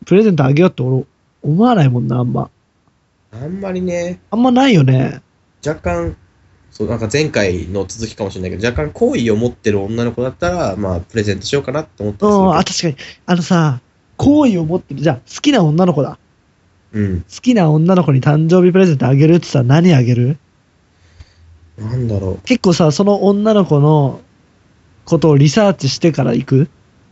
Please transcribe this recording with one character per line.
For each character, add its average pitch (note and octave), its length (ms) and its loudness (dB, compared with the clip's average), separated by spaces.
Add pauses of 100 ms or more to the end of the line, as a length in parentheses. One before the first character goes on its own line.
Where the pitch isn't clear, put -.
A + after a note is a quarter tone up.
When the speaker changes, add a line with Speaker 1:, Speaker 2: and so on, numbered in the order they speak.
Speaker 1:
プ F3 100 2
レ G#3 80 6
ゼ G#3+ 80 2
ン F3 40 2
ト D3 80 2
あ C3+ 100 2
げ D3 80 2
よ F#3 60 6
う E3+ 40 -4
っ - 20 -8
て - 100 -8
俺、 C3 220 -2 (380)
思 D#3+ 200 0
わ B3 120 4
な F3+ 80 2
い C3+ 60 4
も B2 100 0
ん B2 80 -4
な、 C3 100 -2
あ B2 40 0
ん A#2+ 100 -2
ま。 - 180 -6 (840)
Speaker 2:
あ A#2+ 140 -14
ん F#3 140 -10
ま F#3+ 120 -8
り F#3 100 -8
ね。 F3 380 -6 (100)
Speaker 1:
あ - 60 -14
ん A#3 80 -2
ま B3+ 80 2
な C4 180 2
い B3 40 2
よ D#3 100 4
ね。 C3 380 0 (440)
Speaker 2:
若 D#3 160 -6
干、 E3+ 360 -6 (540)
そ - 140 -8
う、 - 20 -4
な A#2 80 -6
ん A2+ 40 -8
か A2 120 -6
前 D3+ 180 -2
回 F2+ 380 -2
の G2 180 -6
続 A2+ 220 -12
き - 80 -18
か A2+ 80 -10
も G2 60 -6
し F#2+ 60 -14
れ F#2+ 60 -12
な F#2 60 -8
い F#2 40 -10
け E2+ 60 -10
ど、 G#2+ 100 -4
若 B2 160 -4
干 D3 80 -8
好 B3 240 -2
意 A#2+ 160 -2
を G#2 40 0
持 A#2 140 -2
っ - 20 -10
て - 200 -4
る G2+ 100 -2
女 A2+ 220 -6
の A#2+ 80 -4
子 A#2+ 100 -8
だ C3 80 -4
っ B2+ 60 -12
た E3+ 140 -4
ら、 D3+ 260 -4
ま F#2+ 200 -4
あ、 F2 40 -6
プ F2+ 180 -12
レ A2 60 0
ゼ G#2 100 -4
ン F#2+ 60 -8
ト - 60 -14
し - 80 -8
よ C#3+ 80 -2
う - 20 -6
か B2+ 80 -10
な D3 100 -4
っ D#3 60 -12
て - 160 -14
思 G#2 80 -4
っ G2+ 40 -10
た G3+ 120 0
り G#3 40 4
す G3+ 60 4
る G3 40 4
け - 20 4
ど。 - 0 -
Speaker 1:
う F#3 100 4
ん、 D3+ 40 2
あ、 F3+ 60 2
確 - 180 -8
か F3 80 -2
に。 C#3 60 -6 (300)
あ F3+ 100 0
の F3 60 0
さ、 D#3 400 0 (360)
好 D4 280 4
意 G#3+ 120 2
を E3 80 -2
持 E3+ 120 -2
っ - 40 -12
て - 120 -16
る。 C#3 80 -10
じ D3+ 80 0
ゃ C#3+ 40 2
あ、 - 20 -6
好 - 260 -16
き D4 100 -4
な A#3 120 2
女 D#3+ 220 2
の F3 80 2
子 C#3 100 -2
だ。 C#3 160 -10 (720)
Speaker 2:
う G#2+ 80 -4
ん。 F#2+ 200 -2
Speaker 1:
好 - 40 -14 (160)
き B3+ 140 0
な E3+ 160 2
女 E3 240 2
の F3+ 80 4
子 D3 80 0
に C3+ 100 2
誕 D3+ 280 0
生 F3+ 160 4
日 F3+ 60 4
プ F3+ 60 2
レ F#3+ 80 4
ゼ E3+ 80 2
ン C#3 40 0
ト B2+ 100 -2
あ C3+ 80 2
げ C#3+ 120 4
る E3 80 6
っ F3 40 4
て - 80 -8
さ、 C3+ 160 0
何 E3 300 4
あ C3 100 4
げ A#2+ 100 0
る？ B2 240 0 (1400)
Speaker 2:
な A2 180 -8
ん B2 120 -2
だ G#2 120 -2
ろ F#2+ 120 -4
う。 F#2 140 -8
Speaker 1:
結 B3 160 0
構 F#3 120 2
さ、 D#3 180 2
そ E3+ 120 0
の G3+ 200 2
女 G3+ 300 2
の G3+ 120 2
子 D3+ 140 2
の C#3+ 420 2 (840)
こ E3+ 140 0
と D#3 100 2
を D3 80 4
リ C#3+ 120 4
サ G3+ 200 2
ー F#3 40 2
チ C#3 140 -6
し - 120 -6
て E3+ 120 2
か C#3 120 -2
ら - 100 -2
行 - 120 -2
く？ C#3 240 2 (420)